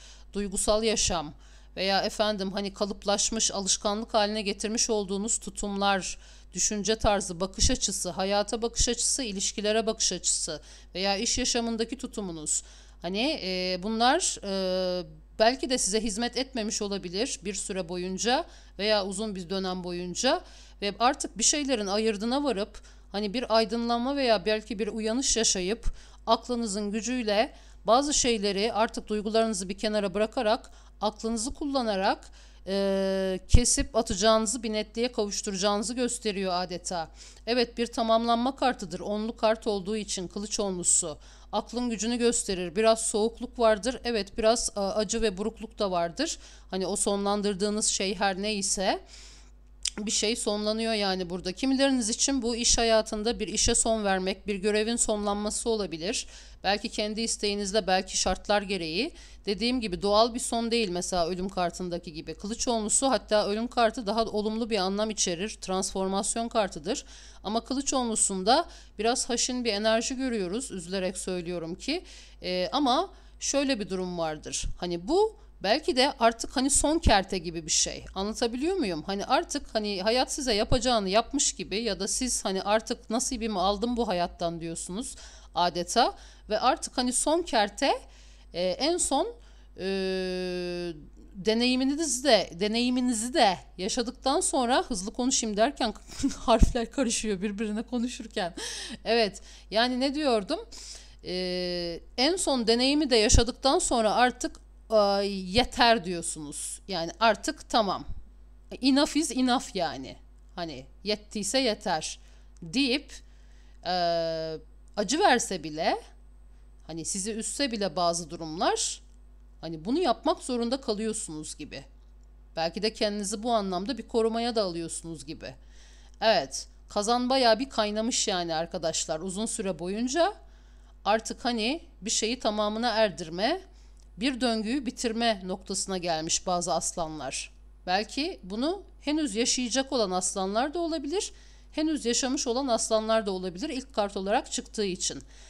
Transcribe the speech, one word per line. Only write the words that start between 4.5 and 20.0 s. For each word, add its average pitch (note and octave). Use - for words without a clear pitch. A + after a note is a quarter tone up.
olduğunuz G#3
tutumlar, G3+
düşünce G#3
tarzı, G3
bakış F#3+
açısı, -
hayata G3+
bakış A#3
açısı, -
ilişkilere G#3
bakış G#3+
açısı E3
veya G3
iş A#3
yaşamındaki A#3
tutumunuz. E3+
Hani, A3
e, F#3
bunlar, A#3
e, F#3
belki B3
de B3
size G#3+
hizmet A3+
etmemiş A3+
olabilir G3
bir G3+
süre F#3+
boyunca F#3+
veya G#3
uzun G3+
bir F3
dönem F#3
boyunca F3+